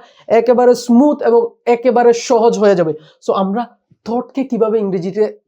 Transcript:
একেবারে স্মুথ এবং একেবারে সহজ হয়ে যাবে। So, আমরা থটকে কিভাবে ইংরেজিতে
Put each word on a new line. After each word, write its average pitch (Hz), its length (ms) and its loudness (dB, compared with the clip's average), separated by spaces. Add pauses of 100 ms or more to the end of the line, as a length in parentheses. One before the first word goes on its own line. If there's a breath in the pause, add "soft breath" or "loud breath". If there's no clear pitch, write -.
(280 loud breath)
একেবারে 240 480 2
স্মুথ 262 460 2
এবং 233 280 0 (160)
একেবারে 240 480 2
সহজ 233 460 0
হয়ে 202 160 2
যাবে। 160 180 -2 (340 loud breath)
So, 214 60 -2
আমরা 202 340 -4 (380)
থটকে 247 380 -6
কিভাবে 220 360 -2
ইংরেজিতে 196 680 -4